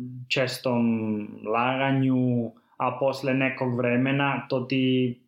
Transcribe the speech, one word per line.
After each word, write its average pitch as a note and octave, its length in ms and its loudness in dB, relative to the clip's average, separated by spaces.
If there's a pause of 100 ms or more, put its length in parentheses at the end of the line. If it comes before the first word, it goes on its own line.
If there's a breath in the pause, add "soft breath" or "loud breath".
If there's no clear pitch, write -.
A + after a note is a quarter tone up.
(280)
čestom B2 540 0 (680)
laganju, B2+ 1040 2 (260 soft breath)
a B2+ 220 -2
posle C3+ 340 0
nekog B2+ 440 0
vremena C3+ 720 0
to C3 100 0
ti B2+ 680 0